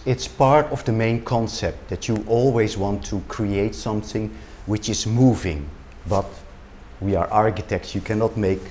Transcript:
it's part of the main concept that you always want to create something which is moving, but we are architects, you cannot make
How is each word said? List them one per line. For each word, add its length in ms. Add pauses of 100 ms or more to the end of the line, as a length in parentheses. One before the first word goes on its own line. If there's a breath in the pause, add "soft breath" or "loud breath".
it's 240
part 420
of 140
the 80
main 300
concept 640
that 200
you 180
always 500
want 300
to 200
create 480
something 560 (340 loud breath)
which 240
is 200
moving, 600 (400)
but 160 (760)
we 160
are 160
architects, 640
you 40
cannot 360
make 240 (100)